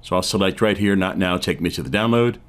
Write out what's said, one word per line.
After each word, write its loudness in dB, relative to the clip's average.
So -6
I'll 0
select -2
right 2
here, 2
"Not 0
now," 2
take -2
me 0
to -8
the -6
download. 2